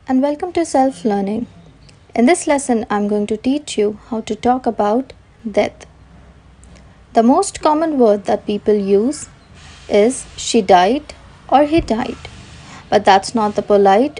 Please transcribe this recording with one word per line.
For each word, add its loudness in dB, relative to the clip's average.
and 0
welcome -4
to -2
Self -2
Learning. -4
In 2
this 2
lesson, 0
I'm -2
going -2
to -4
teach -4
you -2
how -6
to -6
talk -2
about -2
death. -4
The 4
most 2
common 0
word 4
that -4
people -2
use 0
is 0
"she -2
died" 2
or 2
"he 2
died," -8
but 2
that's 2
not -2
the -4
polite 2